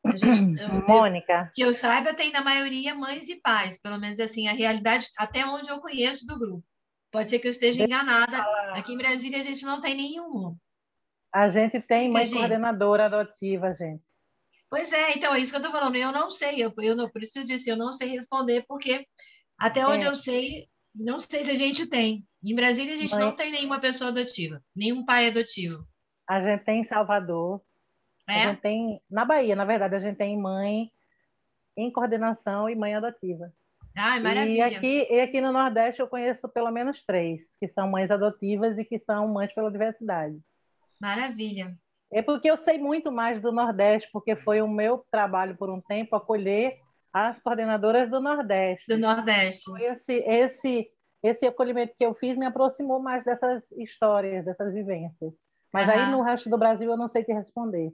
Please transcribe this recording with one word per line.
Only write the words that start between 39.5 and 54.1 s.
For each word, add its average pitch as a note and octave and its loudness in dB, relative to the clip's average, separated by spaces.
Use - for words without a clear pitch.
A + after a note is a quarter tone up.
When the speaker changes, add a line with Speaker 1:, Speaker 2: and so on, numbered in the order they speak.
Speaker 2:
pela A3 -2
diversidade. G3+ -4
Speaker 1:
Maravilha. G3+ -6
Speaker 2:
É A3 2
porque D4 0
eu D#4 4
sei D#4+ 2
muito D4 -2
mais A#3 -2
do A#3 0
Nordeste, G#3+ 2
porque G#3+ -2
foi G#3+ 2
o G#3+ 0
meu G#3+ 0
trabalho F#3+ 0
por F#3+ -6
um F#3 -8
tempo A3 -4
acolher G#3+ 0
as A#3 0
coordenadoras A3+ 2
do C4 0
Nordeste. G3+ 0
Speaker 1:
Do A3+ 2
Nordeste. G#3+ 2
Speaker 2:
Foi F#3+ -8
esse, B3 -4
esse, A#3+ 2
esse A#3 2
acolhimento A#3+ 2
que A#3+ 4
eu A3+ 2
fiz B3 -2
me C4 0
aproximou C4 0
mais B3+ -4
dessas B3 0
histórias, G3+ 0